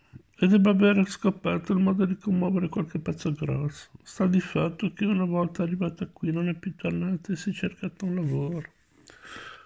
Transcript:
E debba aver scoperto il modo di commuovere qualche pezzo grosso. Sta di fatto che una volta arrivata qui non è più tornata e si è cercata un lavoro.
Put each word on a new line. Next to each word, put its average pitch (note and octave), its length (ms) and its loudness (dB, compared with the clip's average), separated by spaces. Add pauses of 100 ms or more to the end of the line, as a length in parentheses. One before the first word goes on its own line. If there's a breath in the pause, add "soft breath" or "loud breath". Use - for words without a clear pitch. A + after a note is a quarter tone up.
(420 loud breath)
E F#3 60 6
debba G3+ 220 8
aver G3+ 380 6
scoperto F3 640 -2
il F#3 60 2
modo F#3+ 260 2
di F#3 120 0
commuovere F3+ 520 0
qualche D#3+ 300 -4
pezzo D#3+ 340 -4
grosso. D3 580 -4 (120)
Sta - 240 -2
di F3+ 140 4
fatto E3 520 -2
che G#3 120 -4
una G3 200 2
volta F3 380 -2
arrivata F3 440 -4
qui - 260 -6
non F3 160 -2
è E3+ 60 -2
più E3+ 200 -10
tornata F3 580 -4
e E3+ 40 -4
si - 140 -6
è - 20 -2
cercata - 520 -6
un F3+ 120 -2
lavoro. D3+ 560 -4 (920 loud breath)